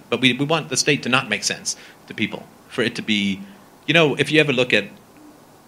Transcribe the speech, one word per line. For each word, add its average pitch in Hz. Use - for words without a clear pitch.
But 117
we, 127
we 139
want 156
the 131
state 143
to 120
not 131
make 104
sense -
to -
people, 98
for -
it 113
to 104
be, 101
you 151
know, 156
if -
you 151
ever 147
look 123
at, 104